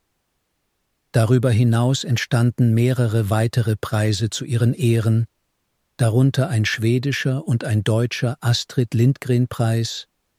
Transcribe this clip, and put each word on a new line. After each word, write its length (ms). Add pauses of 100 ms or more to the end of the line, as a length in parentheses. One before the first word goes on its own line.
(1120)
Darüber 360
hinaus 540
entstanden 720
mehrere 560
weitere 480
Preise 520
zu 140
ihren 300
Ehren, 540 (680)
darunter 540
ein 160
schwedischer 840
und 160
ein 220
deutscher 560
Astrid 520
Lindgren 540
Preis 640 (300)